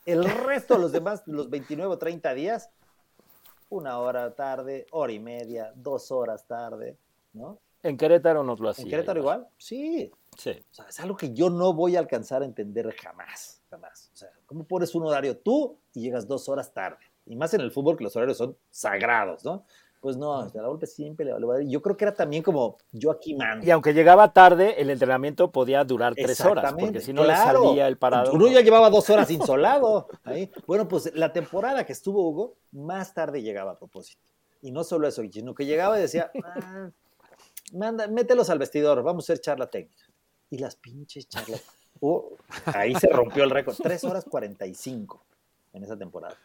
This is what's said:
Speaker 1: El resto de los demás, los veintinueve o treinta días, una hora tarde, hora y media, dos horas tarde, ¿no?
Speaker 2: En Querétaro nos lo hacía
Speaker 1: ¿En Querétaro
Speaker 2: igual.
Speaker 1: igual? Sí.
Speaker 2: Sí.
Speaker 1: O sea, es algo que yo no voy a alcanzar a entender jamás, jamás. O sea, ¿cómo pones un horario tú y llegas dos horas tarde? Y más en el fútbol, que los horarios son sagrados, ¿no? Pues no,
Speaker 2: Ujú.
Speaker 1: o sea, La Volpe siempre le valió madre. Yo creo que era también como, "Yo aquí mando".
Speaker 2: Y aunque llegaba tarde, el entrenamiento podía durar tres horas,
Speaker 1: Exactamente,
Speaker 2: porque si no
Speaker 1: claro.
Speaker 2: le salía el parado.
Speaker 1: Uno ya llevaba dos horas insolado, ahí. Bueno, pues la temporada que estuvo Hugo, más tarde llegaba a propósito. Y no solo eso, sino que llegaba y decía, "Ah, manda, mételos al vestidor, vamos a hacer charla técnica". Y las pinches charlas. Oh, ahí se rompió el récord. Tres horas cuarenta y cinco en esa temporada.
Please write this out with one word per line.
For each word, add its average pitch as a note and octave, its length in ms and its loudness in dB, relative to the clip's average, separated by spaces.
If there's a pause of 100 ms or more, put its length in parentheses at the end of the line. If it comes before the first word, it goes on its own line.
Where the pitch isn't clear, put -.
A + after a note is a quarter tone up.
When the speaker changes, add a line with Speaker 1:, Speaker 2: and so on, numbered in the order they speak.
Speaker 1:
El F3 180 0
resto B3 500 0
de G3+ 60 4
los E3 120 -2
demás, E3+ 340 -4
los D3 240 -8
veintinueve D3+ 420 -8
o E3 60 -6
treinta E3 340 -6
días, F3+ 380 -8 (1000)
una C#3 300 -10
hora B2 360 -4
tarde, C3+ 580 -10
hora D3+ 200 -4
y G#2 60 -10
media, A2+ 560 -14
dos B2+ 360 -10
horas A#2 360 -6
tarde, A#2 500 -12 (380)
¿no? C#3 240 -18 (240)
Speaker 2:
En D3+ 140 -4
Querétaro D#3 460 4
nos A#2+ 180 -6
lo A2 100 -4
hacía B2 140 -10
Speaker 1:
¿En G#2 60 -12
Querétaro E3+ 300 -4
Speaker 2:
igual. C#3+ 200 -2
Speaker 1:
igual? - 180 -20
Sí. D4 520 -10 (280)
Speaker 2:
Sí. - 120 -10 (200)
Speaker 1:
O - 40 -20
sea, - 140 -20
es - 120 -18
algo F#3 160 -10
que C#3+ 160 -10
yo E3 180 2
no F3 220 0
voy F3 240 0
a - 20 2
alcanzar C3+ 440 -4
a - 20 -4
entender A2 580 -8
jamás, - 680 -20
jamás. - 420 -20
O - 40 -20
sea, G2 120 -20 (160)
¿cómo D#3 200 -16
pones F3+ 300 -4
un E3 120 -2
horario C#3 320 -2
tú C4+ 400 -2 (160)
y A#2+ 80 -10
llegas A#2+ 260 -6
dos C3 220 -8
horas C3+ 240 -8
tarde? F#2 240 -10 (260)
Y A#2 120 -16
más D#3+ 180 -4
en F3+ 80 0
el A#2 100 -4
fútbol, D3 240 0
que B2 80 -10
los G2+ 120 -8
horarios B2+ 200 -2
son C3 180 -6 (160)
sagrados, G2+ 760 -2
¿no? F3+ 180 -8 (360)
Pues C3 180 -8
no, D3 220 -6
Speaker 2:
Ujú. A2 60 -10
Speaker 1:
o G2 40 -16
sea, G#2+ 120 -12
La A#2 60 -6
Volpe D#3 180 -8
siempre D3+ 380 -10
le C3+ 80 -6
valió A2+ 160 -6
madre. C3+ 220 -2
Yo C#3+ 100 -2
creo G3 160 -2
que G#3 80 -2
era G3+ 100 0
también D#3+ 280 -4
como, C#3+ 340 -2 (160)
"Yo A#2+ 180 -2
aquí D#3 240 -6
mando". A2+ 300 -4
Speaker 2:
Y E3+ 60 4
aunque D3+ 240 4
llegaba F3+ 400 10
tarde, F#3 460 10
el C#3 100 0
entrenamiento C3+ 600 0
podía C3+ 320 2
durar A#2+ 300 0
tres B2+ 260 -2
horas, F3+ 240 4
Speaker 1:
Exactamente, E3+ 340 -4
Speaker 2:
porque - 20 -8
si C3+ 140 -10
no D3 80 2
Speaker 1:
claro. F#3+ 380 6
Speaker 2:
le A#3 80 6
salía C#3 200 4
el C3 80 -2
parado. B2+ 360 2
Speaker 1:
Uno E3 160 8
ya B3+ 120 8
llevaba A3 300 10
dos G#3 180 4
horas G#3 220 6
insolado, F#3+ 800 2 (160)
ahí. D#3+ 260 -8 (160)
Bueno, G3 200 0
pues D#3 280 -4
la D#3+ 180 0
temporada G3+ 540 -4
que C#3 80 -12
estuvo G3 340 -4
Hugo, E3 280 -8 (160)
más F3 420 -12
tarde D3 280 -6
llegaba G2 300 -8
a F2 60 -18
propósito. - 420 -20 (400)
Y C3+ 100 -16
no D3+ 140 -8
solo D#3+ 240 -2
eso, B2 140 -8 (100)
sino A2+ 220 -14
que C#3+ 100 -8
llegaba F3 340 0
y - 40 0
decía, D#3+ 280 -4 (140)
"Ah, F#3 460 -14 (840)
manda, A3 340 -6
mételos A#3 440 2
al D#3+ 80 0
vestidor, C#3+ 440 0
vamos E3 220 -4
a - 80 -2
hacer D#3+ 100 -4
charla C3 280 -4
técnica". - 340 -14 (440)
Y C3+ 100 -12
las - 180 -12
pinches C3+ 520 -20
charlas. A2+ 360 -12 (360)
Oh, - 360 -2 (300)
ahí A2+ 280 -2
se F#3 140 4
rompió B2 340 2
el C3+ 80 4
récord. C3+ 320 -2
Tres F3 220 -4
horas F#3+ 200 -6
cuarenta G#2 400 -10
y F#2 120 -12
cinco A#2 480 -14 (480)
en G2 100 -18
esa G#2 140 -14
temporada. F2 480 -16